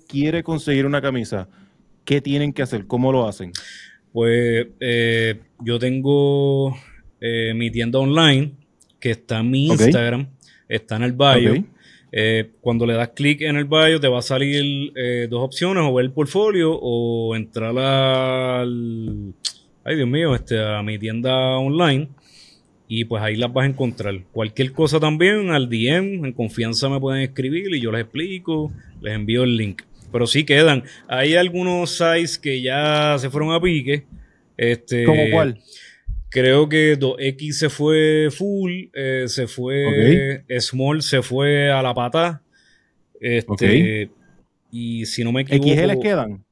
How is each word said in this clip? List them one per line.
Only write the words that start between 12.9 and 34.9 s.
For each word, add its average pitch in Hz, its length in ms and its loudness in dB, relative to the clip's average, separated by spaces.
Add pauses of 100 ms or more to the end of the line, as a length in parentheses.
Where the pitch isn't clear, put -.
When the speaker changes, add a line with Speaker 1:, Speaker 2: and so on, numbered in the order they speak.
Speaker 2:
das 117 220 -2
clic 143 260 2
en 151 140 -2
el 147 100 -2
bio, 156 340 4
te 143 80 2
va 123 120 2
a - 20 -2
salir, 139 760 -2
eh, 123 320 -2
dos 120 160 -4
opciones, 170 400 -2
o 143 120 2
ver 127 100 2
el 135 60 -4
portfolio 165 680 0
o 117 560 -2
entrar 113 380 -6 (640)
al, 117 960 -4 (500)
ay, 156 120 -4
Dios 135 120 0
mío, 143 280 0
este, 113 280 -4
a 107 200 -4
mi 107 160 -6
tienda 127 580 -2
online. 143 520 0 (760)
Y 113 180 -4
pues 113 180 -4
ahí 107 120 -2
las 123 160 -2
vas 131 140 0
a 139 40 2
encontrar. 113 500 -4 (120)
Cualquier 113 420 -4
cosa 156 260 2
también, 175 500 2
al 135 200 0
D 117 200 0
M, 180 380 -2
en 123 60 -6
confianza 113 560 -4
me 139 100 -2
pueden 135 240 -2
escribir 143 500 -4
y 147 80 -2
yo 113 100 -4
les 113 100 -2
explico, 160 680 -6 (300)
les 107 140 -6
envío 113 280 0
el 120 140 2
link. 104 240 -6 (300)
Pero 117 160 0
sí 143 160 2
quedan. 147 400 6 (240)
Hay 139 280 2
algunos 175 600 0
size 165 420 0
que 131 220 -4
ya 147 560 0
se 131 140 -4
fueron 151 220 -2
a 170 60 2
pique. 147 460 0 (520)
Este, 120 480 0